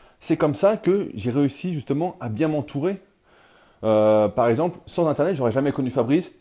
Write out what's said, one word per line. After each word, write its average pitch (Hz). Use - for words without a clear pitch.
C'est -
comme 151
ça 208
que 190
j'ai 107
réussi 143
justement 151
à 123
bien 127
m'entourer. 156
Euh, 107
par 117
exemple, 151
sans 170
Internet, 156
j'aurais 120
jamais 135
connu 131
Fabrice, 135